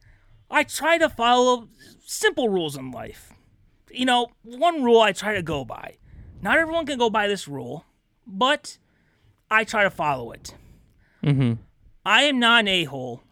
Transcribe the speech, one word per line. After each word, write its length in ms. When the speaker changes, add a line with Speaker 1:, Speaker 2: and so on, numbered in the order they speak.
Speaker 1:
I 120
try 360
to 100
follow 600
simple 440
rules 280
in 140
life. 420
You 160
know, 220
one 400
rule 180
I 120
try 200
to 80
go 240
by. 320
Not 180
everyone 260
can 140
go 100
by 180
this 200
rule, 380
but 500
I 140
try 200
to 60
follow 420
it. 220
Speaker 2:
Mm-hmm. 300
Speaker 1:
I 180
am 140
not 240
an 60
a-hole 640